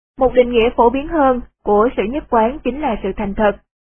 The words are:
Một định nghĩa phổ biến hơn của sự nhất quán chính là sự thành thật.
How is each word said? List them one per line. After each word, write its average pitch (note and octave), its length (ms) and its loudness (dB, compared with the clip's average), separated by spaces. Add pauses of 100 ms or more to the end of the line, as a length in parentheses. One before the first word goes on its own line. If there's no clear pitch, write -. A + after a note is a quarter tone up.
(200)
Một B3+ 140 2
định B3 180 4
nghĩa A#3 180 2
phổ A#3+ 200 4
biến C#4 180 -6
hơn C4+ 340 0 (220)
của G#3 340 2
sự G#3+ 60 -2
nhất C4 260 -4
quán A#3+ 300 0
chính C4 220 -6
là B3 220 -2
sự F#3+ 140 -4
thành G3+ 160 -6
thật. G#3 240 0 (260)